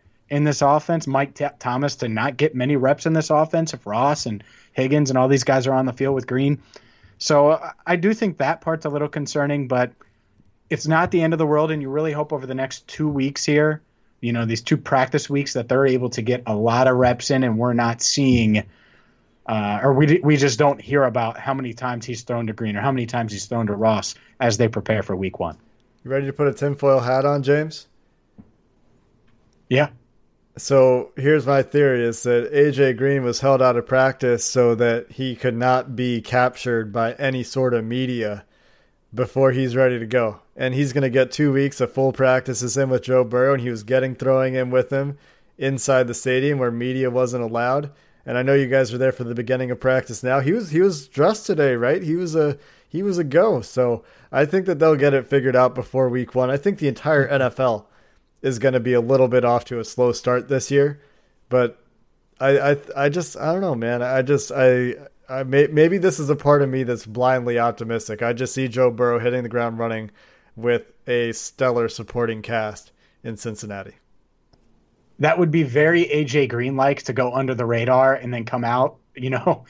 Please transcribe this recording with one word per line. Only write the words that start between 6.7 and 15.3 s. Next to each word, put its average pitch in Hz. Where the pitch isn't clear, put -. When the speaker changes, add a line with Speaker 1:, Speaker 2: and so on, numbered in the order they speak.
Speaker 1:
So, 147
uh, 160
I 175
do 196
think 208
that 147
part's 160
a 160
little 147
concerning, 143
but 123
it's 151
not 160
the 170
end 160
of 160
the 160
world, 151
and 151
you 135
really 151
hope 147
over 131
the 131
next 131
two 151
weeks 139
here, 151
you 117
know, 117
these 113
two -
practice 131